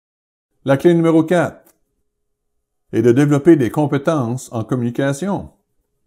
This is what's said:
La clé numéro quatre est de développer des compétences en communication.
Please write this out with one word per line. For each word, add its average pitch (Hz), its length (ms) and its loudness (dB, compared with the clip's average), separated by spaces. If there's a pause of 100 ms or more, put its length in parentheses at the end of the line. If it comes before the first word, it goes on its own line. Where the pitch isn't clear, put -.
(680)
La 139 100 2
clé 175 160 2
numéro 165 300 2
quatre 160 520 -4 (1160)
est 110 100 -2
de 120 100 4
développer 147 440 4
des 117 140 -2
compétences 139 840 -4
en 113 120 -6
communication. 139 840 -4 (560)